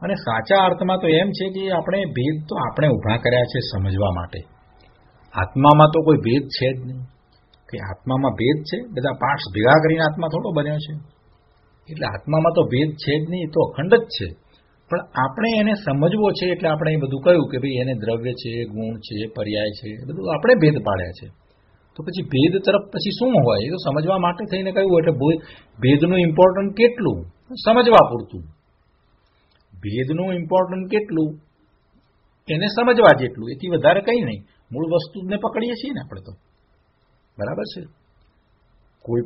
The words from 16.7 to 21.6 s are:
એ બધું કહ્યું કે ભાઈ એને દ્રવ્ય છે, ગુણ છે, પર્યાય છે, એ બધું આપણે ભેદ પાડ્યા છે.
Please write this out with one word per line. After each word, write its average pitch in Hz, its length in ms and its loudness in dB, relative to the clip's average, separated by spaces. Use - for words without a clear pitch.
એ - 20 0
બધું 135 260 -4
કહ્યું 165 280 4
કે 131 80 -6
ભાઈ 135 140 -4
એને 127 220 -2
દ્રવ્ય 117 400 -4
છે, 120 320 -8
ગુણ 110 340 -8
છે, 107 360 -10
પર્યાય 104 340 -4
છે, 104 200 -14
એ 113 160 -14
બધું 165 300 -6
આપણે 151 180 4
ભેદ 151 300 4
પાડ્યા 92 280 -2
છે. - 160 -18